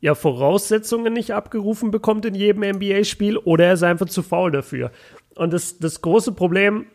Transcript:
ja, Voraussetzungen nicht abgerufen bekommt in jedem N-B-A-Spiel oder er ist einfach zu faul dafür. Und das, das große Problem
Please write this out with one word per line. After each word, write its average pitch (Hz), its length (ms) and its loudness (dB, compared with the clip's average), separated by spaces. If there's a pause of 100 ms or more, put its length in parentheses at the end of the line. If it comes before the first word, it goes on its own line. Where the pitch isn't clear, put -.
ja, 151 120 2
Voraussetzungen 202 1000 0
nicht 233 200 -4
abgerufen 214 560 -4
bekommt 214 360 -2
in 208 100 -4
jedem 202 260 2
N-B-A-Spiel 202 760 0
oder 165 280 4
er 180 80 6
ist 175 100 2
einfach 175 240 2
zu 180 140 -4
faul 175 300 0
dafür. 131 400 -4 (440)
Und 165 160 -2
das, - 280 -6
das 160 220 -6
große 214 300 2
Problem 196 640 0